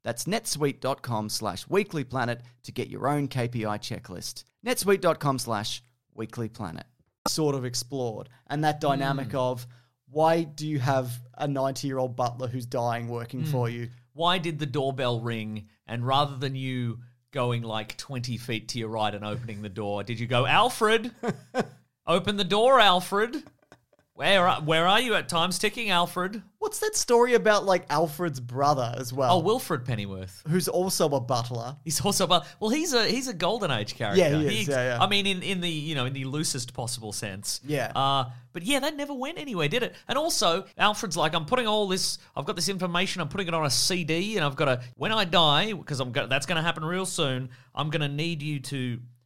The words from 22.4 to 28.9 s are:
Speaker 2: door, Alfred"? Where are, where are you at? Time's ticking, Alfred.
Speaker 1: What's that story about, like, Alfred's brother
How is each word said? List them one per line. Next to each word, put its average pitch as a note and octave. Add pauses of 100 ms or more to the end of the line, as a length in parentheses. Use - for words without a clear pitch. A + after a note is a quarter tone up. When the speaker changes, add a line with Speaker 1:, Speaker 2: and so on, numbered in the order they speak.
Speaker 2:
door, A3+
Alfred"? G#3 (720)
Where F3+
are, C3+
where D#3+
are G#3
you A#3+
at? E3
Time's F3
ticking, G#3+
Alfred. F3+ (140)
Speaker 1:
What's G#4+
that G#4+
story A#3+
about, G#3
like, F3+
Alfred's D3+
brother B2+